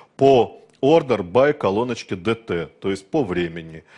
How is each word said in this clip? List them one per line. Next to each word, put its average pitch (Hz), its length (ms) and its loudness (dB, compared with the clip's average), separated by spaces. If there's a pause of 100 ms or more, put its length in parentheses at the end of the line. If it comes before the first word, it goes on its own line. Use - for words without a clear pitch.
(160)
По 131 440 4 (200)
order 135 420 2
by 123 300 2
колоночке 113 640 -4
D 101 180 -4
T, 85 360 -8 (100)
то 98 100 -4
есть 98 160 -8
по 156 160 -2
времени. 85 600 -8 (140)